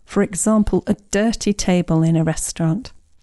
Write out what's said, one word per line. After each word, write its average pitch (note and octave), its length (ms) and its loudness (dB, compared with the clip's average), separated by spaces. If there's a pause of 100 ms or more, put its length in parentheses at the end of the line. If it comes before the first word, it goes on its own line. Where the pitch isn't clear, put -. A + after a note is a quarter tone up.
For G3+ 160 0
example, G#3 640 0
a A3 100 0 (140)
dirty G#3 420 0
table F3 500 0
in E3 140 4
a D#3+ 80 2
restaurant. D#3+ 680 -4 (300)